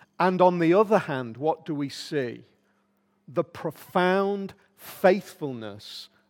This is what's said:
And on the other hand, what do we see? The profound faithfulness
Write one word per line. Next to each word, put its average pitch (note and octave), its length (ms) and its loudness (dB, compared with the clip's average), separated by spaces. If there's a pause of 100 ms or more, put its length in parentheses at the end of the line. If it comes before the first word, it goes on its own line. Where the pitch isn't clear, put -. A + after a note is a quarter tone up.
(220)
And F#3 200 2
on F3+ 180 4
the E3+ 140 4
other G3+ 260 4
hand, B2+ 360 -8
what D#3 300 -4
do D#3 100 -8
we C#3+ 140 -6
see? A#2+ 560 -8 (840)
The D#3+ 160 -4
profound G3 1080 -2 (240)
faithfulness B2+ 1300 -2 (220)